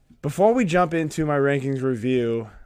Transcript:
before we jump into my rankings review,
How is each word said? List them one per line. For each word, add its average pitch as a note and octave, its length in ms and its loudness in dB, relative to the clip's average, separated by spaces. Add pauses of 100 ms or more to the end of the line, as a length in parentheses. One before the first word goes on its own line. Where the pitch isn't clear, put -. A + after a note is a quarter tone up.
(220)
before F#3+ 320 2
we B3+ 100 2
jump E3+ 300 2
into D#3+ 320 -2
my D3 100 0
rankings C#3 460 0
review, A#2 640 -2 (180)